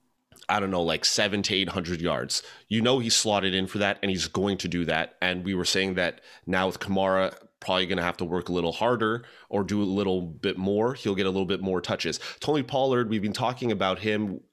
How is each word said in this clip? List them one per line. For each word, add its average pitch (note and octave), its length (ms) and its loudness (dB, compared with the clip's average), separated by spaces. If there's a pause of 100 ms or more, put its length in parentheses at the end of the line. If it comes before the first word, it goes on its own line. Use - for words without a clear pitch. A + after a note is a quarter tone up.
(480)
I G2+ 140 2
don't G2 100 -2
know, F2 120 2
like, D#2+ 200 0
seven G#2 400 0
to G2 100 -2
eight F#2+ 160 2
hundred E2+ 300 -2
yards. C#2+ 440 -2 (260)
You A2 120 2
know B2+ 180 4
he's A2+ 160 2
slotted G2 380 2
in F#2+ 140 0
for G2+ 120 -4
that, G2+ 220 2
and G2 80 0
he's E2+ 180 0
going G2 320 0
to - 100 -4
do F2 160 0
that. D#2+ 360 -2
And F2+ 220 0
we F#2+ 100 -2
were F2+ 120 0
saying F#2+ 300 0
that F2 260 -2 (260)
now F#2 200 2
with F2+ 120 -4
Kamara F#2+ 560 2 (240)
probably F#2 260 0
gonna F2+ 180 0
have F2 140 -2
to F2+ 80 -4
work E2+ 240 -2
a - 20 -2
little E2+ 220 0
harder A2+ 500 0 (240)
or G#2 160 0
do G2+ 180 0
a G2+ 40 2
little F#2+ 360 2
bit E2+ 360 -4
more, G#2 380 2
he'll G2+ 200 -2
get G2 100 0
a F#2+ 40 2
little F#2+ 160 0
bit F2+ 160 -2
more F#2+ 180 0
touches. F2 400 -4 (220)
Tony D3 200 2
Pollard, B2+ 480 0
we've G#2+ 120 0
been G#2 100 -2
talking B2 400 -2
about F#2+ 280 0
him. G#2+ 420 -2 (120)